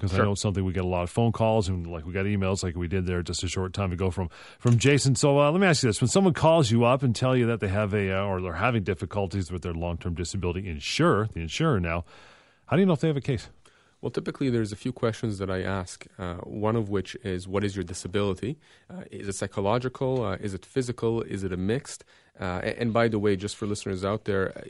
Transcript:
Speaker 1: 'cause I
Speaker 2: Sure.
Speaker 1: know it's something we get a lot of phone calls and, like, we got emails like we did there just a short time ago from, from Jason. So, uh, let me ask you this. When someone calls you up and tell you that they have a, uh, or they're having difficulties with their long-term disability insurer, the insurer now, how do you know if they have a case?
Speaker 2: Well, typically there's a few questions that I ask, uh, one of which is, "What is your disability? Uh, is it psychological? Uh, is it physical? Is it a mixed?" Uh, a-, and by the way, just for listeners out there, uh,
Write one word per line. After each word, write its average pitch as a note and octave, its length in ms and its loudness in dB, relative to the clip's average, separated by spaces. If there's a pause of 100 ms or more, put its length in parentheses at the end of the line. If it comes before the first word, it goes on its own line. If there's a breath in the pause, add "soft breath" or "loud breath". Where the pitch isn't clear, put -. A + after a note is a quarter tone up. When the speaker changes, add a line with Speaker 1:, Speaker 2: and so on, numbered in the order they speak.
Speaker 1:
'cause G2 120 0
I F#2+ 40 0
Speaker 2:
Sure. G#2+ 100 4
Speaker 1:
know G2+ 60 2
it's G2 100 -4
something G2 220 0
we F#2 80 0
get F#2 120 -2
a F2+ 40 0
lot F2+ 140 0
of F2 80 -4
phone A#2 220 2
calls A2 360 2
and, F2+ 180 -2
like, E2+ 200 -8
we F2+ 60 -10
got F#2+ 140 0
emails G2 360 0
like F2 140 -4
we F2 120 -2
did F#2 180 0
there F2+ 160 0
just F2 200 -6
a F2+ 60 -2
short F#2 240 -4
time G2 200 -2
ago F2+ 180 0
from, F2 200 -4 (280 loud breath)
from A#2+ 200 4
Jason. C3+ 380 4
So, C#3+ 240 4
uh, D3 100 6
let F3 100 2
me G3+ 60 4
ask D#3+ 160 4
you B2+ 60 4
this. G#2 120 2
When B2 80 4
someone F#3+ 260 4
calls D#3+ 360 6
you A#2 140 4
up C3 180 4
and B2 120 4
tell C3 220 2
you A#2+ 100 4
that A#2 140 0
they G#2 80 0
have G2+ 240 0
a, G2 240 0
uh, G2 80 0
or F#2+ 160 -2
they're F#2 140 -4
having A2 300 0
difficulties F#2+ 640 -2
with F2+ 120 -6
their F2 120 -4
long-term E2+ 400 -4
disability F2+ 540 -4
insurer, G#2+ 680 2
the E2+ 60 -6
insurer A2 400 0
now, E2+ 240 -2 (640 soft breath)
how B2+ 100 0
do F3+ 40 4
you G3 60 6
know F#3 60 4
if D3 80 0
they D#3+ 80 2
have D3 80 0
a C3+ 60 -2
case? - 260 -4 (520 soft breath)
Speaker 2:
Well, B2 120 -6
typically D3+ 360 -4
there's A2+ 220 0
a G#2 60 -10
few B2+ 160 -6
questions A2 460 -2
that F#2+ 120 -4
I F#2 120 -2
ask, F#2+ 440 -6 (140)
uh, F2+ 140 -6 (100)
one G#2+ 320 -2
of G#2+ 120 0
which G2 360 -2
is, F2+ 240 -4
"What G2 160 0
is G#2+ 100 -2
your G2 80 -4
disability? G2 760 -2 (320 soft breath)
Uh, F#3 220 -14
is G2+ 160 -12
it G2 80 -4
psychological? B2 880 -2
Uh, F#2+ 120 -2
is G2 180 -6
it F2+ 100 -10
physical? A#2 580 -2
Is G2+ 200 -6
it F#2 100 -4
a F2+ 40 -4
mixed?" G#2 480 -4 (340 soft breath)
Uh, F#2 240 -4
a-, A2 180 -4
and A#2 120 0
by A#2 160 4
the A2 100 0
way, G#2 160 2
just G2 220 -6
for A2 100 -6
listeners G2 380 -4
out G#2 200 -2
there, G2 320 0
uh, - 140 -14